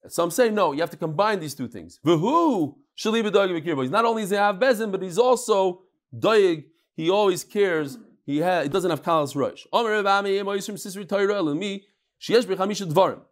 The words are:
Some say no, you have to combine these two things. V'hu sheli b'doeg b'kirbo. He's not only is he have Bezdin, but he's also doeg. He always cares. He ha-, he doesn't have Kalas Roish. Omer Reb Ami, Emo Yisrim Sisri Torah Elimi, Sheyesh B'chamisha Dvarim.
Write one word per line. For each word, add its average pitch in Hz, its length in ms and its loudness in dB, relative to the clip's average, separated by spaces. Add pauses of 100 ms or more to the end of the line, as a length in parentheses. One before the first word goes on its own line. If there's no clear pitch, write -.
Some 170 220 -2
say 233 200 2
no, 196 220 0
you 143 80 -4
have 170 100 -2
to 160 80 -18
combine 185 420 -2
these 151 140 -10
two 123 140 -8
things. 85 360 -16
V'hu 196 680 2 (240)
sheli 220 240 0
b'doeg 190 400 0
b'kirbo. 151 180 -4
He's 127 100 -4
not 214 140 0
only 220 200 0
is 180 60 -6
he 202 60 0
have 202 200 2
Bezdin, 226 360 0
but 185 80 -2
he's 180 160 -6
also 214 680 2 (340)
doeg. 175 460 4 (320)
He 160 120 -2
always 190 340 2
cares. 165 540 -2 (300)
He 143 140 -2
ha-, 175 220 0
he 143 60 -2
doesn't 180 220 0
have 147 120 -2
Kalas 151 320 0
Roish. 131 380 -4
Omer 220 180 0
Reb 208 160 0
Ami, 196 320 2
Emo 202 160 -4
Yisrim 202 200 -6
Sisri 190 340 -12
Torah 202 260 0
Elimi, 196 480 -4 (380)
Sheyesh 220 240 2
B'chamisha 190 460 -4
Dvarim. 160 300 2 (120)